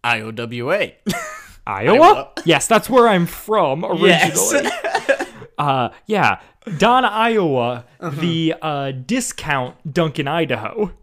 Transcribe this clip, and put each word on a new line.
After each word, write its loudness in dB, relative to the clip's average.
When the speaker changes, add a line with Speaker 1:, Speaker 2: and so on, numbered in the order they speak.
Speaker 1:
I 0
O -10
W -6
A. -2
<laughs> -18
Speaker 2:
Iowa? 4
Speaker 1:
Iowa. 4
Speaker 2:
Yes, 2
that's 2
where 6
I'm 4
from -2
originally. 2
Speaker 1:
Yes. 2
<laughs> -4
Speaker 2:
Uh, 0
yeah. 2
Don 4
Iowa, 0
Speaker 1:
Uh-huh. -8
Speaker 2:
the, 0
uh, -4
discount -6
Duncan -2
Idaho. -4